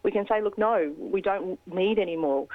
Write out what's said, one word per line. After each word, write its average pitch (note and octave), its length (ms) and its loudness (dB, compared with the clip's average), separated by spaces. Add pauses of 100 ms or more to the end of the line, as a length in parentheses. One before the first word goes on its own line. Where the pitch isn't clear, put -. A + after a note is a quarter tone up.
we F#3+ 80 0
can G3+ 160 0
say, G#3+ 160 2
"Look, G#3 160 -2
no, G#3+ 400 2
we F#3 240 -2
don't F#3+ 440 -2
need F#3+ 340 2
any E3+ 180 0
more. C#3+ 380 0